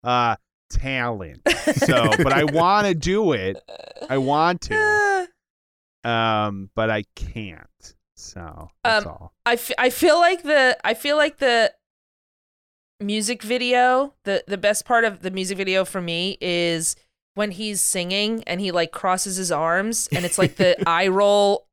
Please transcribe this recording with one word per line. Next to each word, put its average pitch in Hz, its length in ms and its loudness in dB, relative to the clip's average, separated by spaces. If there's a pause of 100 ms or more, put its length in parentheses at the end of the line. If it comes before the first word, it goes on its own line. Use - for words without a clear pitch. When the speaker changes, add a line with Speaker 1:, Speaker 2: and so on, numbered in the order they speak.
Speaker 1:
uh, 120 320 2 (340)
talent. 120 680 -4 (360)
So, 120 340 2
Speaker 2:
<laughs> - 80 2
Speaker 1:
but 139 140 2
I 143 120 2
wanna 180 500 2
do 180 380 0
it. 98 240 0 (520)
I 135 100 0
want 151 440 2
to. 415 720 0
Speaker 2:
<laughs> - 40 -20 (680)
Speaker 1:
Um, 107 720 0
but 110 140 0
I 107 140 -2 (120)
can't. - 800 -14 (220)
So 80 540 -18 (120)
that's 220 220 2
Speaker 2:
Um, 78 80 -12
Speaker 1:
all. - 220 -20 (100)
Speaker 2:
I, 240 80 2
f-, 240 240 -4
I 254 140 2
feel 311 280 4
like 349 240 2
the, 277 400 2
I 226 120 0
feel 294 240 -2
like 294 180 0
the 233 380 2 (1300)
music 214 420 -4
video, 247 720 2 (100)
the, 196 220 -2
the 196 100 -4
best 202 300 -2
part 233 180 2
of 196 160 -2
the 185 100 -6
music 190 280 -6
video 190 260 0
for 185 160 -6
me 175 400 -4
is 170 560 -2 (380)
when 208 160 -4
he's 202 320 -6
singing 202 640 -2
and 180 180 -6
he, 190 100 -4
like, 170 200 0
crosses 185 440 -2
his 180 160 -4
arms 175 580 -2
and 175 140 -2
it's - 140 -4
like 185 180 0
the 180 260 4
Speaker 3:
<laughs> 165 60 0
Speaker 2:
eye 170 200 2
roll 202 640 2